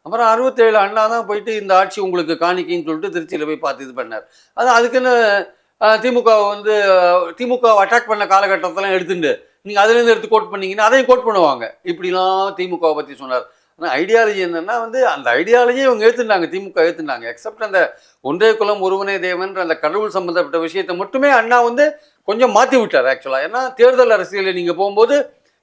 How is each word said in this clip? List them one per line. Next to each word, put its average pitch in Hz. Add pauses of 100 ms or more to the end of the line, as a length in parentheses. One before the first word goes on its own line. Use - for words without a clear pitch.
அப்புறம் 226
அறுபத்தேழு 226
அண்ணா 214
தான் 226
போயிட்டு 208
இந்த 196
ஆட்சி 190
உங்களுக்கு 180
காணிக்கைன்னு 170
சொல்லிட்டு 165
திருச்சியில 151
போய் 156
பார்த்து 135
இது 127
பண்ணார். 113 (300)
அது 247
அதுக்குன்னு, 233 (360)
அஹ், 220
திமுக 226
வந்து, 202
அஹ், 175
திமுக 240
அட்டாக் 233
பண்ண 208
காலகட்டத்தெல்லாம் 190
எடுத்துட்டு 175 (140)
நீங்க 202
அதுல 220
இருந்து 233
எடுத்து 220
கோட் 214
பண்ணீங்கன்னா 202
அதையும் 247
கோட் 247
பண்ணுவாங்க. 143 (120)
இப்படிலாம் 185
திமுகவை 170
பத்தி 147
சொன்னார். 127 (320)
ஆனா 156
ஐடியாலஜி 208
என்னன்னா 180
வந்து 226
அந்த 143
ஐடியாலஜியை 240
இவங்க 226
ஏத்துட்டாங்க, 220
திமுக 190
ஏத்துட்டாங்க. 156
எக்ஸப்ட் 214
அந்த 190 (220)
ஒன்றே 190
குலம் 208
ஒருவனே 196
தேவன்ற 185
அந்த 165
கடவுள் 196
சம்பந்தப்பட்ட 170
விஷயத்தை 170
மட்டுமே 262
அண்ணா 240
வந்து 277 (240)
கொஞ்சம் 220
மாத்தி 262
விட்டார் 151
ஆக்சுவலா. 135
ஏன்னா 254
தேர்தல் 247
அரசியலில் 190
நீங்க 175
போகும்போது 214 (300)